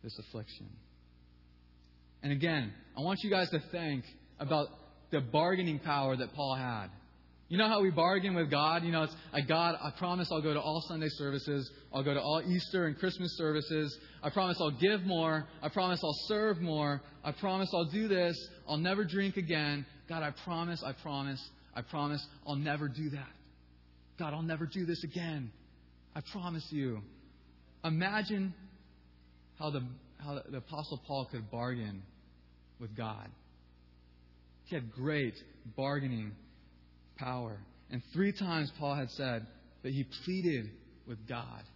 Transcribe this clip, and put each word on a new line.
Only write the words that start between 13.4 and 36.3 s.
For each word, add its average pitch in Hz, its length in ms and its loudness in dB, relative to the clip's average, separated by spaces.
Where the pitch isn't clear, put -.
I 147 80 0
promise 180 300 2
I'll 156 120 4
give 180 340 4
more. 160 420 2
I 151 80 0
promise 180 340 2
I'll 151 240 0
serve 214 320 2
more. 151 420 2
I 151 80 -2
promise 190 420 0
I'll 170 160 2
do 214 200 0
this. 175 280 4
I'll 151 100 0
never 190 280 2
drink 190 320 2
again. 151 480 0
God, 165 140 -2
I 147 80 -2
promise, 170 400 -2
I 135 80 -4
promise, 139 480 -4
I 120 100 -4
promise 147 420 -2
I'll 147 120 -2
never 147 320 0
do 147 220 -4
that. 139 200 -8
God, 156 140 -2
I'll 156 80 -2
never 165 240 0
do 180 200 -2
this 165 200 -2
again. 151 460 -4
I 151 60 -6
promise 175 380 -4
you." 131 300 -2
Imagine 190 680 2
how 156 120 -2
the, 143 120 -2
how 143 320 -8
the 139 80 -6
Apostle 147 500 -8
Paul 135 240 -2
could 110 180 -8
bargain 117 520 -4
with 110 160 -10
God. 110 320 -6
He 180 100 -4
had 120 160 -2
great 131 440 0
bargaining 131 560 -2